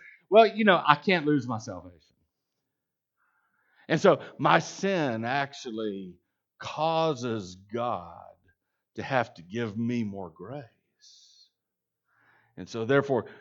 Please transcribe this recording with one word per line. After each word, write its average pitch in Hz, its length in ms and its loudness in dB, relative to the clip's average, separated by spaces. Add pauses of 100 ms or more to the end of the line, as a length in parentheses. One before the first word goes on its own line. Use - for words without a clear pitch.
(300)
well, 220 160 10
you 220 180 0
know, 180 220 6
I 147 100 8
can't 175 300 0
lose 147 220 2
my 120 100 -4
salvation." 87 420 -14 (1900)
And 160 120 2
so 160 200 6 (180)
my 160 220 4
sin 147 680 -4
actually 107 880 -6 (460)
causes 127 1000 -4 (160)
God 98 480 -6 (720)
to 104 80 -10
have 127 320 -2
to 87 60 -20
give 104 360 -8
me 117 260 -2
more 98 320 -8
grace. 123 280 -14 (1900)
And 92 100 -14
so 113 180 -8
therefore, 135 400 2 (160)